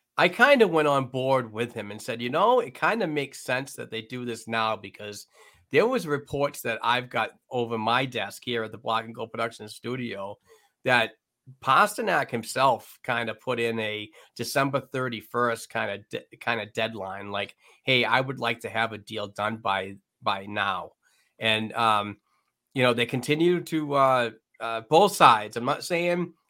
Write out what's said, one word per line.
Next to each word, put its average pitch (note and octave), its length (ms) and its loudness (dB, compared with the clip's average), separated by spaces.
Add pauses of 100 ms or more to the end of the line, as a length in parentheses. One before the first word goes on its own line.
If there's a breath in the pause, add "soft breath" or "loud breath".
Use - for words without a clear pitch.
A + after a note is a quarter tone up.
(180)
I E3+ 120 6
kinda A#3+ 360 6
went D#3 220 4
on C#3 200 2
board B2+ 440 0
with A#2 220 -4
him G#2 160 -8
and G#2+ 100 -12
said, A#2 220 -6
"You B2 80 -2
know, G#3+ 300 4
it C#3 140 -4
kinda G3+ 320 0
makes C#3+ 380 -4
sense C3+ 300 -4
that A#2+ 160 -12
they A2+ 100 -8
do B2 240 -10
this A2+ 240 -8
now," A2+ 260 0
because G#2 520 -14 (440 soft breath)
there E3 160 6
was A#3+ 200 0
reports C#3+ 560 -4
that A2+ 200 -4
I've B2 280 0
got A2+ 220 -2 (180)
over A#2+ 260 -2
my A#2 300 0
desk G#2+ 380 -8
here A#2 200 -4
at A2 80 -10
the A2 60 -14
Black A2+ 260 -2
and A2+ 100 -14
Gold A2 160 -10
Productions A2+ 440 -8
studio G#2+ 640 -10 (460 soft breath)
that A#2+ 280 2 (480)
Pastrnak F3 720 2
himself A#2+ 760 0
kinda A#2 300 -4
put A#2+ 260 -4
in A#2 180 0
a G#2+ 300 -4 (280 soft breath)
December C#3 440 0
thirty-first A#2+ 880 -4
kinda G#2+ 300 -4 (120)
de-, - 300 -10
kinda A#2 260 -2
deadline, G2+ 640 -6
like, G2+ 240 -6 (300 soft breath)
"Hey, B2+ 220 4
I A#2+ 160 2
would C3 180 -6
like A#2 200 -2
to G#2+ 100 -8
have A2 220 -2
a G#2+ 60 -10
deal G#2 300 -8
done G#2+ 300 -4
by, G2 380 -4 (260)
by G2+ 240 -4
now." G2 460 -4 (460)
And, A2 360 0
um, G#2 420 2 (560)
you C3 100 0
know, B2 120 6
they A#2+ 120 0
continue D#3 540 2
to, D3+ 340 -4
uh, C3 360 4 (300)
uh, A2+ 280 -4
both F3+ 260 6
sides. G#2+ 420 6
I'm A#2 100 -4
not C#3 180 -2
saying F3 480 -2 (180)